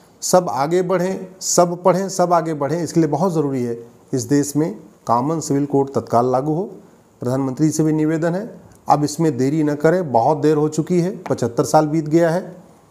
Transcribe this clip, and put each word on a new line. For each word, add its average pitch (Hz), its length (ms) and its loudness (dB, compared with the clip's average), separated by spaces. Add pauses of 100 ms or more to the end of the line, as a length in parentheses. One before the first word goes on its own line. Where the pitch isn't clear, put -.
(220)
सब 180 280 2
आगे 160 320 0
बढ़ें, 185 460 -2 (140)
सब 175 420 0
पढ़ें, 185 260 2
सब 175 240 0
आगे 165 200 0
बढ़ें, 147 300 -2
इसके 160 160 0
लिए 160 100 2
बहुत 165 240 0
ज़रूरी 139 300 0
है 120 240 -6 (260)
इस 131 80 0
देश 139 340 0
में 165 240 -2 (260)
कॉमन 131 340 0
सिविल 139 260 -2
कोड 139 280 0
तत्काल 117 320 0
लागू 135 280 0
हो। 175 100 -4 (560)
प्रधानमंत्री 131 520 -2
से 156 120 -2
भी 156 100 2
निवेदन 156 420 0
है, 214 260 -10 (280)
अब 147 140 4
इसमें 151 340 0
देरी 139 260 0
न 147 120 0
करें, 160 360 2
बहुत 123 260 2
देर 147 200 2
हो 151 120 0
चुकी 165 320 0
है, 190 160 -4
पचहत्तर 131 460 -2
साल 156 240 4
बीत 151 180 -2
गया 165 240 4
है। - 320 -6 (280)